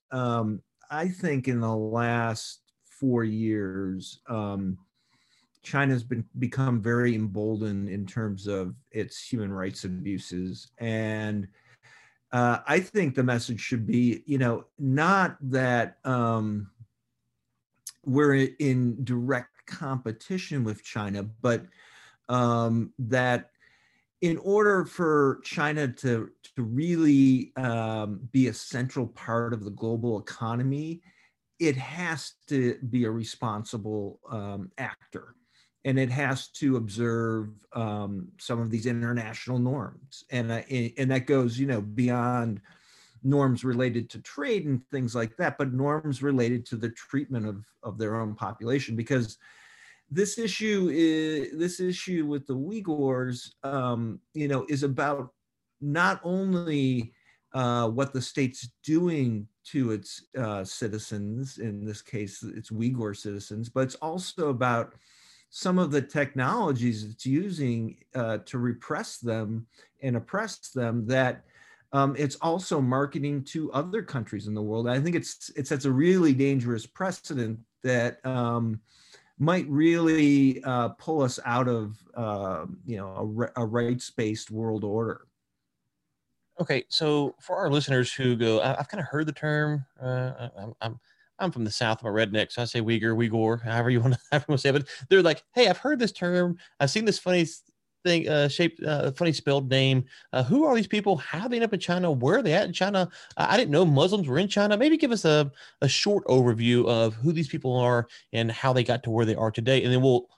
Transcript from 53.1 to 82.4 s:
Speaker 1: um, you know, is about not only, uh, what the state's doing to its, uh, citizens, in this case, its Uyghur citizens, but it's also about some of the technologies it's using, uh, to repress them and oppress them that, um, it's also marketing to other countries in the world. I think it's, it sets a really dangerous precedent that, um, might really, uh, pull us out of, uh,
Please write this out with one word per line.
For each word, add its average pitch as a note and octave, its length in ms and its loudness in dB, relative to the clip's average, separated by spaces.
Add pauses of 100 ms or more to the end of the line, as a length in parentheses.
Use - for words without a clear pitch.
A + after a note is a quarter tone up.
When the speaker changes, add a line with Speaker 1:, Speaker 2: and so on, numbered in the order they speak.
Speaker 1:
um, B2 560 -2 (160)
you D3+ 140 -2
know, C3+ 200 -2
is C#3+ 140 -2
about C#3 500 -2 (480)
not E3+ 440 0
only, E3+ 880 0 (400)
uh, A#2+ 360 0
what C3+ 240 -2
the C3 80 -4
state's B2+ 500 -4 (120)
doing C#3+ 640 0 (200)
to B2 260 -2
its, - 320 -8 (120)
uh, G#2 280 -4
citizens, G#2+ 920 -8
in G#2 260 -8
this G#2+ 180 -10
case, G#2 400 -10
its A2 300 -14
Uyghur A2+ 440 -4
citizens, G#2 520 -10
but C3 140 -2
it's C3 120 -4
also E3 540 -6
about B2 460 0 (560)
some F3+ 280 0
of D#3+ 140 2
the C#3 100 2
technologies C3+ 1000 0
it's G#2+ 200 -14
using, C3+ 720 -2 (200)
uh, A2+ 300 -2
to B2+ 120 -8
repress B2 600 -4
them A2+ 460 -4 (380)
and B2 140 -2
oppress F#3+ 540 -6
them A#2 360 -2
that, B2+ 380 0 (480)
um, C#3 260 2
it's C#3+ 240 -2
also E3 380 0
marketing C#3 640 -2
to D#3+ 260 -6
other F3+ 320 -4
countries G#2+ 460 -8
in G#2+ 60 -4
the G#2+ 80 -4
world. A2 260 -2
I B2 100 0
think E3+ 160 0
it's, - 360 -6
it C#3 180 -6
sets C#3 160 -2
a C3+ 80 2
really E3 420 6
dangerous B2+ 500 2
precedent C3 760 -6 (240)
that, A#2+ 420 0
um, A#2 540 -2 (640)
might E3+ 280 2
really, D3+ 920 4
uh, B2 260 0
pull D#3 320 -2
us B2 240 0
out B2 200 2
of, A2 300 -2 (180)
uh, G2 520 -4 (180)